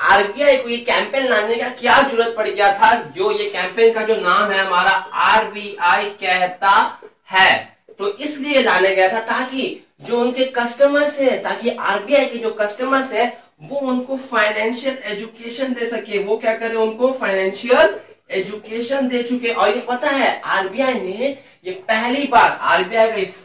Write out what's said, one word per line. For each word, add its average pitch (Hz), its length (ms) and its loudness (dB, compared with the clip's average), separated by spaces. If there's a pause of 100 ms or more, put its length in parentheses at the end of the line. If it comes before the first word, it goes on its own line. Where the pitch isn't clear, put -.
आरबीआई 208 560 4
को 233 120 -4
ये 233 80 -2 (120)
कैंपेन 262 400 0
लाने 220 260 2
का 240 140 -4
क्या 247 320 0
जरूरत 226 360 0
पड़ 214 100 -2
गया 202 320 2
था? 233 140 6 (220)
जो 208 160 0
ये 208 180 -2
कैंपेन 226 440 2
का 220 100 -2
जो 214 180 2
नाम 202 300 2
है 196 140 2
हमारा 190 260 2 (380)
आरबीआई 202 800 0
कहता 185 880 0 (320)
है, 190 460 2 (220)
तो 196 80 -4 (100)
इसलिए 277 460 -2
लाने 190 320 2
गया 185 180 4
था 220 140 -2
ताकि 254 520 -4 (220)
जो 240 200 -2
उनके 254 240 0 (100)
कस्टमर्स 285 640 2
है, 254 240 2
ताकि 196 260 -2
आरबीआई 226 560 0
के 233 120 -6
जो 226 120 -4 (100)
कस्टमर्स 254 520 -2
है 240 320 -2 (180)
वो 262 180 -6
उनको 254 380 -4 (140)
फाइनेंशियल 226 680 -2 (140)
एजुकेशन 240 640 -8
दे 233 160 -6
सके। 214 340 -6
वो 214 140 0
क्या 226 200 0
करे? 226 180 -4
उनको 220 440 0
फाइनेंशियल 202 800 2 (380)
एजुकेशन 226 720 -4
दे 240 160 -2
चुके। 240 260 -2
और 208 200 2
ये 240 180 0
पता 285 220 -2
है 262 320 0
आरबीआई 190 520 -2
ने 214 440 -4 (280)
ये 262 60 -8
पहली 240 560 -2
बार, 226 340 4
आरबीआई 220 500 2
का 196 120 -2 (200)